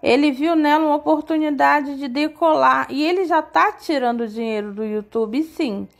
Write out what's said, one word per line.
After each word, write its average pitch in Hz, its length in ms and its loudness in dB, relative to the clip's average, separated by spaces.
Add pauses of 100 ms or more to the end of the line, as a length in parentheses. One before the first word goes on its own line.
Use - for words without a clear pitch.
Ele 285 300 4
viu 302 240 0
nela 302 300 2
uma 294 100 2
oportunidade 294 1000 0
de 277 100 -8
decolar. 277 840 2
E 269 140 -2
ele 359 220 0
já 311 160 0
tá 330 300 0
tirando 240 560 -2
dinheiro 214 460 -6
do 214 100 -8
YouTube, 214 600 -4
sim. 220 440 -6 (120)